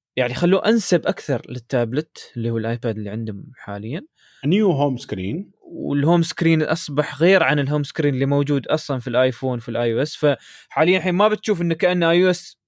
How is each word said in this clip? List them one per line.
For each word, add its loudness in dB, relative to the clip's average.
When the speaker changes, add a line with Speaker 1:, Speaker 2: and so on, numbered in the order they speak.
Speaker 1:
يعني 0
خلوه 2
أنسب 2
أكثر -4
للتابلت -4
اللي -2
هو -2
الآيباد -4
اللي -8
عندهم -8
حاليًا. -10
Speaker 2:
نيو 4
هوم 0
سكرين. -6
Speaker 1:
والهوم 0
سكرين 0
أصبح -4
غير 4
عن 2
الهوم -2
سكرين -2
اللي -2
موجود 0
أصلًا -2
في -10
الآيفون 0
في -10
الآي 0
أو 0
إس. -4
فحاليًا 0
الحين -2
ما 4
بتشوف -2
إنه 0
كأنه 2
آي 4
أو 4
إس -4